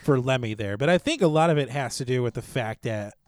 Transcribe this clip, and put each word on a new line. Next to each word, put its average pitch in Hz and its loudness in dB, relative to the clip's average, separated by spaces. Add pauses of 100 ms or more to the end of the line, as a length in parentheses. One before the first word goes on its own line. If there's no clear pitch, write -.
for 135 4
Lemmy 123 -2
there. 101 -4
But 131 0
I 180 4
think 285 -2
a 185 4
lot 156 4
of 156 4
it 135 -2
has 131 -6
to 139 -6
do 123 0
with 120 -2
the 117 -8
fact 110 -6
that 107 -6 (120)